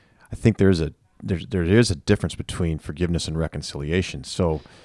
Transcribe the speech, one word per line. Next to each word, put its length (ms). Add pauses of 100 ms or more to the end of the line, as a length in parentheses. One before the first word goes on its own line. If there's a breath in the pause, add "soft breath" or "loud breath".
(320 soft breath)
I 40
think 220
there's 240
a, 120 (300)
there's, 240
there 160
is 260
a 60
difference 400
between 420
forgiveness 500
and 100
reconciliation. 840
So 380 (220 loud breath)